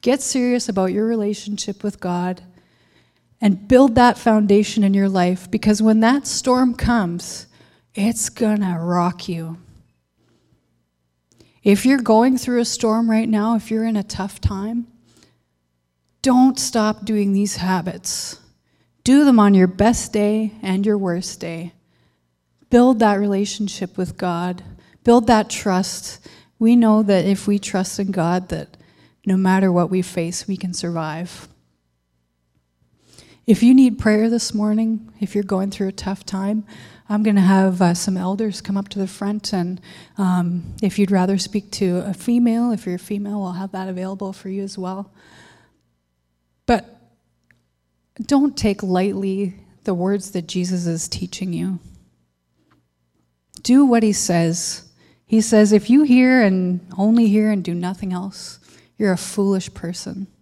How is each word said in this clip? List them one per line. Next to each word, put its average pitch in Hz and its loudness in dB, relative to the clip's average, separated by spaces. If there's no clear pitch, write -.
Get - 0
serious 247 -2
about 185 -2
your 214 -2
relationship 208 -6
with 208 -8
God 180 -6
and 202 0
build 254 6
that 247 4
foundation 208 2
in 196 2
your 196 2
life, 180 -2
because 214 0
when 220 4
that 262 2
storm 254 0
comes, 190 -2
it's 220 -2
gonna 208 -2
rock 175 -2
you. 165 -8
If 202 2
you're 262 4
going 233 4
through 247 -2
a 233 0
storm 226 -2
right 220 0
now, 214 0
if 214 -4
you're 220 -2
in 226 -2
a 202 -2
tough - -10
time, 220 -6
don't 254 4
stop 214 -2
doing 208 0
these 196 -2
habits. 180 -6
Do 277 6
them 254 6
on 202 6
your 185 6
best 208 0
day 214 0
and 196 -2
your 208 0
worst 185 -6
day. 170 -10
Build 247 6
that 214 4
relationship 202 -4
with 185 -6
God. 180 -6
Build 240 6
that 220 4
trust. - -4
We 226 4
know 220 6
that 196 2
if 190 0
we 202 0
trust 190 -4
in 196 -2
God, 180 -2
that 156 -10
no 190 0
matter 190 2
what 175 2
we 185 -2
face, 175 -6
we 190 -6
can 180 -8
survive. 165 -8
If 220 4
you 247 6
need 262 6
prayer 220 2
this 233 -4
morning, 214 -2
if 196 -6
you're 202 -2
going 196 -4
through 196 -6
a 190 -6
tough 196 -10
time, 202 -6
I'm 214 -2
gonna 208 4
have, 190 4
uh, 175 2
some 185 -4
elders 190 -4
come 196 -6
up 196 -6
to 208 -10
the 190 -4
front, 208 -8
and, 180 -4
um, 175 -2
if 202 -2
you'd 196 2
rather 190 0
speak - -8
to 180 -4
a 190 -6
female, 240 0
if 214 -6
you're 180 -6
a 180 -8
female, 202 -8
we'll 180 -8
have 190 -10
that 190 -10
available 190 -8
for - -16
you 196 -8
as 196 -12
well. 190 -10
But - -2
don't 285 0
take 202 -2
lightly 190 -2
the 190 -2
words 190 -4
that 175 -6
Jesus 180 -4
is 165 -4
teaching 185 -8
you. 175 -6
Do 262 4
what 240 4
he 208 2
says. 170 -2
He 226 2
says, 214 4
"If 208 2
you 277 6
hear 254 4
and 185 0
only 220 2
hear 214 2
and 196 -2
do 170 -6
nothing 180 -6
else, - -12
you're 202 2
a 180 0
foolish 196 -4
person." 190 -12